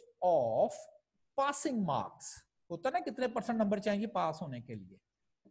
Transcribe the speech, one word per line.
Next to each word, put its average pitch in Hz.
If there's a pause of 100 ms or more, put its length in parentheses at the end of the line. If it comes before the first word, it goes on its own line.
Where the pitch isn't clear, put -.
(260)
of 151 (720)
passing 277
marks, 139 (280)
होता 170
ना 330
कितने 254
percent 226
number 208
चाहिए 202
pass 175
होने 135
के 113
लिए, 95 (540)